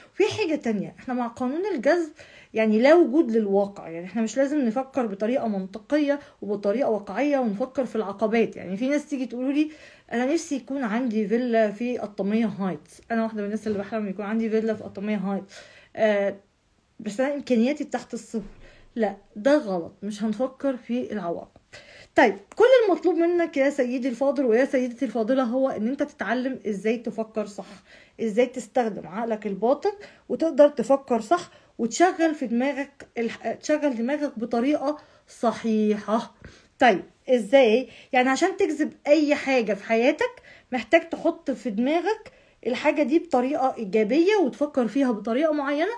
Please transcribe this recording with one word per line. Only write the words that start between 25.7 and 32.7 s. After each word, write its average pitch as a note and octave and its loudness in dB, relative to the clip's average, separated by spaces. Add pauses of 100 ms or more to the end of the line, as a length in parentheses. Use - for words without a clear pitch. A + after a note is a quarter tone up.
أنت C#4 -4
تتعلم B3 -4
إزاي G#3+ -2
تفكر A3 -8
صح، - -14 (560)
إزاي A3+ 2
تستخدم A#3+ -4
عقلك G#3+ -6
الباطن A3+ 0 (400)
وتقدر C#4+ 4
تفكر C4 0
صح F4 0 (280)
وتشغل D#4+ 2
في C4+ -6
دماغك C4 -4 (100)